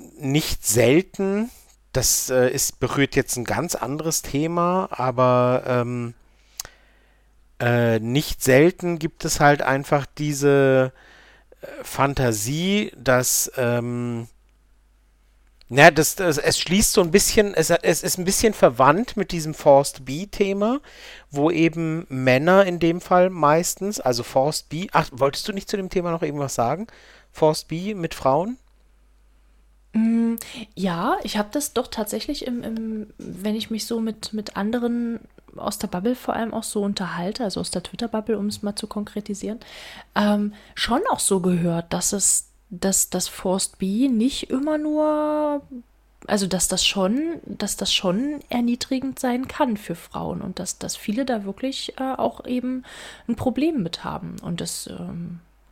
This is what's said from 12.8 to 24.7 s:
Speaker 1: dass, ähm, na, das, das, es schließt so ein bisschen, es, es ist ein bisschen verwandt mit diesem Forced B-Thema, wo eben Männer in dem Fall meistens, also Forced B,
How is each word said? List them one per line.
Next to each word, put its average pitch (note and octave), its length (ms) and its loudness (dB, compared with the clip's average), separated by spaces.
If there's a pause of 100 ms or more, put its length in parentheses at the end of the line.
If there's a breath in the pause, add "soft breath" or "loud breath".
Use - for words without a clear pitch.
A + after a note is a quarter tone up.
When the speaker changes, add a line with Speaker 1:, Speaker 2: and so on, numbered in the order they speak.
Speaker 1:
dass, B2+ 600 2
ähm, A#2+ 680 -2 (1400)
na, C3 200 10
das, D3+ 260 2
das, E3+ 220 2
es - 220 0
schließt G3 340 2
so G#3 80 6
ein E3 100 2
bisschen, G3+ 420 4
es, D#3+ 160 2
es - 340 2
ist F3 140 -2
ein F3+ 80 -4
bisschen G3+ 280 2
verwandt D#3+ 640 4
mit G3 160 -4
diesem D#3 220 -4
Forced C#3+ 520 4
B-Thema, G3+ 760 -2 (500 loud breath)
wo C#3+ 180 2
eben D#3+ 600 0
Männer C3+ 560 4
in F3 140 -2
dem E3+ 200 2
Fall F3+ 300 4
meistens, F3 720 0
also A#2+ 220 0
Forced C#3 460 0
B, E3+ 220 -6